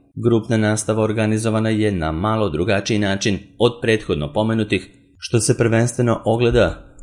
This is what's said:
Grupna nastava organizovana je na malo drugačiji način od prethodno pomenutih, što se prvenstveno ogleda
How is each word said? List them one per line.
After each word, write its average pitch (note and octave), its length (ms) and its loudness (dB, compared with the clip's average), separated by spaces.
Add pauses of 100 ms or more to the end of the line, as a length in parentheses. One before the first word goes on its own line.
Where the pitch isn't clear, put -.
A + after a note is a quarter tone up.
(240)
Grupna A2+ 340 2
nastava G#2+ 460 0
organizovana A2 680 0
je G#2+ 220 2
na D#2+ 200 -2
malo G#2 380 0
drugačiji G2 500 0
način G2 400 0 (200)
od A#2 120 4 (100)
prethodno F2+ 520 -2
pomenutih, A2 560 -2 (280)
što - 220 -2
se A#2+ 180 0
prvenstveno A#2 680 0
ogleda A#2 760 0